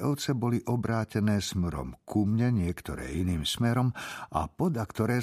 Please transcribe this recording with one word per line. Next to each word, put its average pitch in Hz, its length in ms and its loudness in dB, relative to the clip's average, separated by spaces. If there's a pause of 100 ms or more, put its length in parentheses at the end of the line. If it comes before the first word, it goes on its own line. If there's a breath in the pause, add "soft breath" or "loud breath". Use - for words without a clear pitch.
ovce 139 320 0
boli 120 240 2
obrátené 110 800 2
smerom 78 640 -4
ku 107 160 2
mne, 113 320 2
niektoré 78 640 -2
iným 90 240 0
smerom 120 480 2 (400 loud breath)
a 78 160 0
podaktoré 113 760 -2